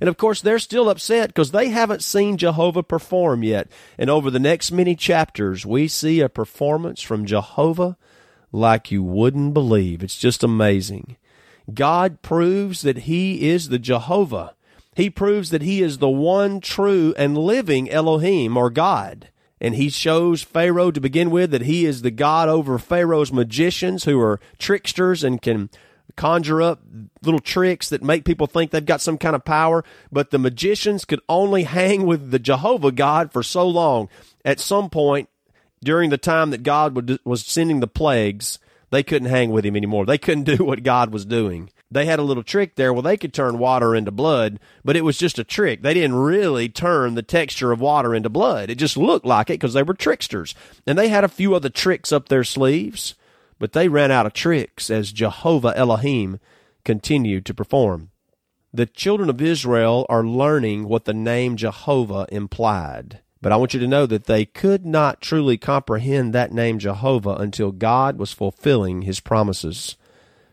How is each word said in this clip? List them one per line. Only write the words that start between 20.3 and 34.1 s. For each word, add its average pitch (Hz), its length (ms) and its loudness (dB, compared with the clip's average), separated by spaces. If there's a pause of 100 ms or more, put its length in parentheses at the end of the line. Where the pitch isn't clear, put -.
Pharaoh 175 480 2
to 147 100 -2
begin 156 300 0
with 175 200 2
that 127 120 0
he 165 220 0
is 135 180 0
the 123 80 0
God 151 380 2
over 143 300 0
Pharaoh's 165 520 0
magicians 156 720 0
who 143 160 2
are 107 200 2 (180)
tricksters - 640 -2
and 127 180 0
can 110 280 -2 (480)
conjure 160 440 0
up 170 200 0 (420)
little 156 180 2
tricks 180 500 0
that - 120 -4
make 151 220 0
people 160 220 0
think 165 240 -2
they've 156 140 -2
got 147 180 0
some 160 160 -2
kind 160 180 -2
of 123 80 -6
power. 160 400 2 (260)
But 139 200 -2
the 139 80 2
magicians 185 640 -2
could - 240 -4
only 190 360 2
hang 185 420 0
with 147 240 0
the 131 80 2
Jehovah 139 520 0
God 147 420 0
for 123 100 -2
so 180 260 0
long. 151 400 2 (360)